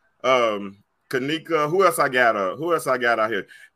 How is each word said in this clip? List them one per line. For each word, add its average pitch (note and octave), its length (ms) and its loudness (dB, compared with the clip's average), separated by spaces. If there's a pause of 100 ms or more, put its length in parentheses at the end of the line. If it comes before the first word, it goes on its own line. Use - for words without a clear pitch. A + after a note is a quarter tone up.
(240)
Um, G#2+ 600 0 (260)
Kanika, D3+ 600 -2
who F#3+ 160 2
else E3+ 140 2
I C#3+ 100 0
got? B2 260 4
Uh, F#2+ 220 -2
who E3+ 160 -4
else D3 140 -2
I B2+ 100 0
got A#2+ 220 0
out A2 120 -2
here? F#2+ 160 -4 (280)